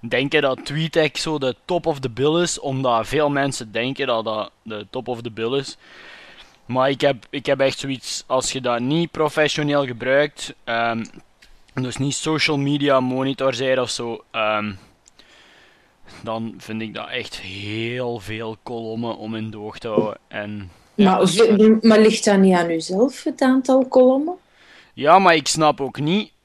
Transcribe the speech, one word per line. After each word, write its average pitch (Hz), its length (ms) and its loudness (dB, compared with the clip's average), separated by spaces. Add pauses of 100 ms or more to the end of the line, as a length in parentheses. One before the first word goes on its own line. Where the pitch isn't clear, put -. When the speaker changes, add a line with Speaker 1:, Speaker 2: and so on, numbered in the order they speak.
Speaker 1:
denken 135 400 0
dat 131 240 -2
TweetDeck 156 520 -2
zo 156 200 -4
de 131 180 -2 (100)
top 175 200 -2
of 156 140 -2
the 131 100 -6
bill 143 320 0
is, - 180 -4
omdat 127 480 -2
veel 147 220 0
mensen 135 420 -4
denken 127 360 -4
dat 117 180 0
dat 107 260 -6 (100)
de 107 280 -12
top 127 180 -10
of 120 140 -8
the 117 100 -10
bill 113 260 -4
is. 139 200 -8 (880)
Maar 127 240 0
ik 139 120 -4
heb, 139 280 0
ik 147 160 -8
heb 135 140 0
echt 135 200 0
zoiets, - 480 -8
als 131 240 -2
je 135 100 -6
dat 120 180 -2
niet 156 320 0
professioneel 147 760 0
gebruikt, 127 680 -2 (100)
ehm, 117 420 -2 (680)
dus 127 240 -6
niet 135 180 -2
social 156 420 -2
media 139 420 2
monitor 131 540 -2
zijt 131 260 0
of 123 100 -4
zo, 117 420 -8
ehm, 107 420 -2 (1500)
dan 113 340 -6
vind 110 240 -10
ik 107 120 -10
dat - 160 -10
echt 123 300 -10
heel 113 800 -8
veel 110 440 -10
kolommen 113 540 -8
om 110 180 -10
in 110 160 -8
de 110 80 -14
oog 107 180 -14
te - 100 -12
houden. 107 300 -2 (100)
En, 104 440 -10 (240)
ja, 196 140 6
Speaker 2:
Maar 185 100 4
Speaker 1:
dat 185 100 4
is 160 60 -2
Speaker 2:
vi-, 226 220 6
Speaker 1:
waar. 220 240 8
Speaker 2:
maar 220 180 8
ligt 214 260 4
dat 202 140 4
niet 190 160 6
aan 170 140 2
uzelf, 185 540 -2
het - 180 -4
aantal 262 460 4
kolommen? 262 460 4 (600)
Speaker 1:
Ja, 156 260 6
maar 180 160 6
ik 156 120 0
snap 151 340 2
ook 131 180 -6
niet 185 320 0 (140)